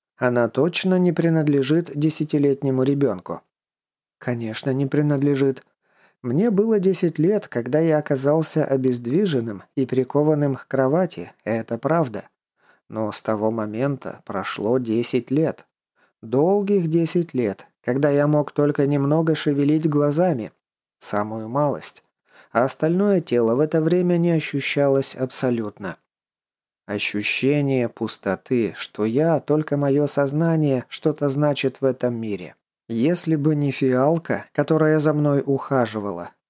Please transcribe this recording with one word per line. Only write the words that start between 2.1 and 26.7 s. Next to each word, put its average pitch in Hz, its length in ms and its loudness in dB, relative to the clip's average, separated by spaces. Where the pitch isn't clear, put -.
ребенку". 135 600 0
Конечно, 117 540 -6
не 139 140 0
принадлежит. 143 800 0
Мне 160 300 0
было 214 260 2
десять 180 400 0
лет, 202 300 0
когда 123 320 -2
я 160 180 2
оказался 147 640 0
обездвиженным 127 1000 0
и 135 100 0
прикованным 143 680 0
к - 140 -14
кровати, 135 640 -2
это 113 340 -4
правда. 135 520 -2
Но 110 220 -4
с - 100 -6
того 107 300 0
момента 113 720 -4
прошло 101 540 -2
десять 120 540 -2
лет. 147 340 -2
Долгих 185 640 2
десять 165 480 0
лет, 110 320 -2
когда 139 260 0
я 143 160 2
мог 147 260 2
только 147 340 2
немного 147 480 2
шевелить 151 540 0
глазами, 147 640 0
самую 107 500 -6
малость, 131 560 -4
а 117 120 2
остальное 180 560 2
тело 117 340 0
в 131 60 0
это 156 200 0
время 175 360 2
не 170 140 2
ощущалось 139 840 0
абсолютно. 113 800 -4